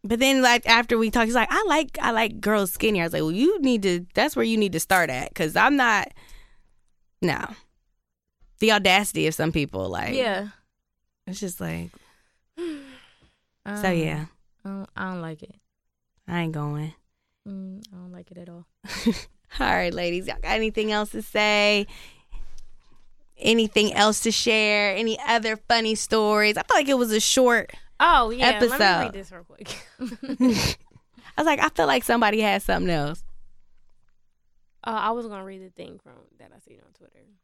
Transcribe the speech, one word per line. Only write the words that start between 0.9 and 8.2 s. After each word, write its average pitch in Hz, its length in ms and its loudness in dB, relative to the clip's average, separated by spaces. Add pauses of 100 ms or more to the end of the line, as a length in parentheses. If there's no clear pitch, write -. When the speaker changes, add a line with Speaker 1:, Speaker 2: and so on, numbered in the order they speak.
Speaker 1:
we 226 100 2
talked, 233 160 2
he's 226 100 -4
like, 240 160 2
"I 381 160 0
like, 311 320 0
I 254 120 0
like 226 280 -2
girls 202 320 0
skinny." 208 300 0
I 165 40 0
was 165 80 -4
like, 156 100 0
"Well, 156 80 0
you 302 300 2
need 247 200 2
to, 180 320 -2
that's 269 220 0
where 233 100 0
you 226 120 0
need 202 160 2
to 160 60 -2
start 170 300 2
at, 127 240 -6
'cause 160 220 -4
I'm 254 200 4
not," 233 340 0 (1120)
no. - 260 -2 (1120)